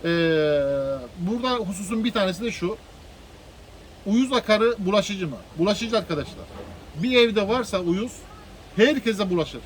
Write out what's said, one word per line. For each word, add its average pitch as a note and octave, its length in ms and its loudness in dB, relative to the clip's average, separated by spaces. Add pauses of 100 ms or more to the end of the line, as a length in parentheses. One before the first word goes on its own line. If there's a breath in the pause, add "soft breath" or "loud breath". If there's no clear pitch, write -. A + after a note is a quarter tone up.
Ee, E3 60 -2 (1080)
burada A#3 360 -2
hususun G#3 480 -4
bir A#3 80 0
tanesi F#3+ 320 -2
de A#3 80 -2
şu. F#3 260 -4 (1300)
Uyuz B3+ 280 2
akarı A3+ 460 4
bulaşıcı F#3+ 480 0
mı? C3 80 -6 (220)
Bulaşıcı G#3 400 2
arkadaşlar. D#3+ 480 -4 (500)
Bir B3 220 2
evde A3 300 4
varsa A3 320 0
uyuz F#3 320 0 (640)
herkese A3 540 4
bulaşır. D3+ 360 -2